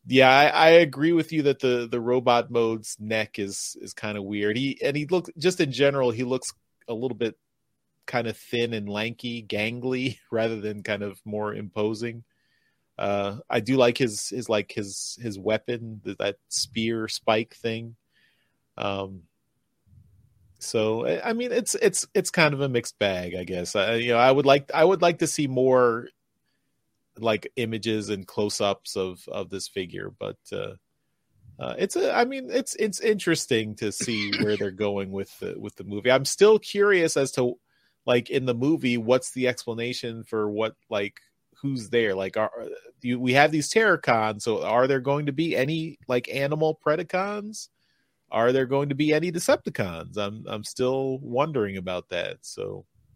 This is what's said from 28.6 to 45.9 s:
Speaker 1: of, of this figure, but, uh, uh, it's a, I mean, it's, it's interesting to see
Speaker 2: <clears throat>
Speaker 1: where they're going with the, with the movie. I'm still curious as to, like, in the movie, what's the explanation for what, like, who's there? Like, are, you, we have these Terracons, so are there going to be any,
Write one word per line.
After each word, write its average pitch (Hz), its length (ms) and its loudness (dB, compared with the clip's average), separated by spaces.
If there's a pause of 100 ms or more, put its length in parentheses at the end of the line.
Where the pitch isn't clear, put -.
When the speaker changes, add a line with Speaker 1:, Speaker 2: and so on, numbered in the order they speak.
Speaker 1:
of, 92 320 -6
of 92 220 -8
this 95 180 -10
figure, 87 500 -10
but, 50 200 -10 (160)
uh, 50 200 -8 (840)
uh, 62 200 -6
it's 190 160 -4
a, 359 200 0
I 240 100 2
mean, 262 260 -8
it's, - 240 -4
it's 214 240 -4
interesting 147 800 0
to 107 140 -4
see 104 460 -4
Speaker 2:
<clears throat> - 40 0
Speaker 1:
where 104 140 0
they're 101 140 -2
going 98 420 -4
with 98 280 -8
the, 92 180 -8
with 104 180 -12
the - 80 -14
movie. 101 280 0
I'm 135 140 6
still 214 340 6
curious 202 580 2
as 139 160 0
to, 123 240 0 (480)
like, 123 240 2
in 131 160 -2
the 123 80 2
movie, 127 440 0
what's 120 340 2
the 127 160 -2
explanation 117 760 -6
for 107 240 -2
what, 107 280 -4 (160)
like, 101 280 -4 (420)
who's 127 280 -4
there? 113 260 2
Like, 95 220 -4
are, 107 140 0 (500)
you, 123 180 -2
we 127 140 0
have 147 180 6
these 151 220 -2
Terracons, 117 720 2
so 104 200 0
are 117 240 4
there 135 140 2
going 139 240 0
to 143 80 -4
be 160 220 -2
any, 160 420 -2 (100)